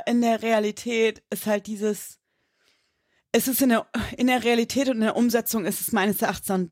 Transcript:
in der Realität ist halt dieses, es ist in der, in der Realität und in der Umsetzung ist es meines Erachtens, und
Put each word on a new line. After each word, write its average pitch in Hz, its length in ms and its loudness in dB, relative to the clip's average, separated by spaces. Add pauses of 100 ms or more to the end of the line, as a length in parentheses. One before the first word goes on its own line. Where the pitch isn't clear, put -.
in 240 140 2
der 226 220 2
Realität 220 880 0
ist - 160 -8
halt 208 200 0
dieses, 208 520 -4 (1120)
es 233 160 0
ist 262 140 0
in 262 80 4
der, 226 160 2 (320)
in 247 80 0
der 254 180 2
Realität 240 440 2
und 262 80 0
in 220 40 -4
der 220 160 2
Umsetzung 226 480 0
ist 202 160 -4
es - 120 -6
meines 202 280 0
Erachtens, 202 300 -4
und 185 220 0